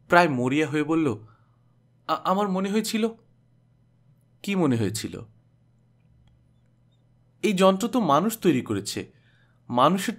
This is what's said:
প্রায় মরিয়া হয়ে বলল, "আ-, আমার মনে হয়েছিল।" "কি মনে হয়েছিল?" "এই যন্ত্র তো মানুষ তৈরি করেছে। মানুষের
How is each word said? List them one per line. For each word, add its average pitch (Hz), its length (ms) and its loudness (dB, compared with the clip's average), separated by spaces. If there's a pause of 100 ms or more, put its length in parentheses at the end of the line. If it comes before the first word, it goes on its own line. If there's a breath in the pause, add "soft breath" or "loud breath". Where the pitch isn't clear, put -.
প্রায় 175 220 4
মরিয়া 135 380 0
হয়ে 151 160 -2
বলল, 151 340 -2 (920 soft breath)
"আ-, 160 160 -4
আমার 208 260 -2
মনে 190 220 -4
হয়েছিল।" 220 380 -2 (1300)
"কি 202 120 -4
মনে 151 200 2
হয়েছিল?" 107 460 -4 (2250)
"এই 214 100 2
যন্ত্র 190 340 4
তো 247 120 0
মানুষ 175 380 2
তৈরি 139 240 2
করেছে। 101 500 -6 (580 soft breath)
মানুষের 165 500 2